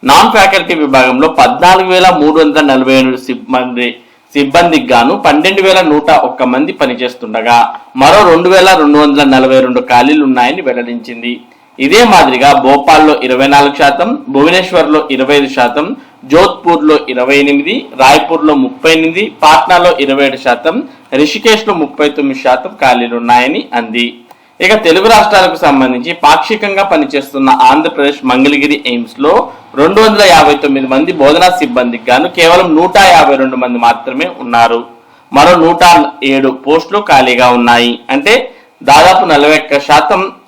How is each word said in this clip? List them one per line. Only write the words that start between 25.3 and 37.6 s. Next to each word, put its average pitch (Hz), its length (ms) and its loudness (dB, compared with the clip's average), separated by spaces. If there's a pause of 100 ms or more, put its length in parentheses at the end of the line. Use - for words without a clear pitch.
సంబంధించి 135 580 -2
పాక్షికంగా 196 680 -2
పనిచేస్తున్న 139 680 -2
ఆంధ్రప్రదేశ్ 139 760 0
మంగళగిరి 143 600 0
ఎయిమ్స్లో 131 640 -2 (260)
రెండు 175 260 2
వందల 208 200 2
యాభై 180 320 4
తొమ్మిది 135 340 -2
మంది 139 240 -2
బోధనా 160 380 2
సిబ్బందికి 123 640 -4
గాను 139 160 0
కేవలం 175 480 2
నూట 175 220 0
యాభై 165 380 4
రెండు 131 200 -2
మంది 123 240 -4
మాత్రమే 127 480 -2 (120)
ఉన్నారు. 117 440 0 (500)
మరో 160 220 4
నూట 165 240 0 (440)
ఏడు 135 260 0
పోస్టులు 156 500 -2
ఖాళీగా 127 500 2
ఉన్నాయి. 120 500 0 (100)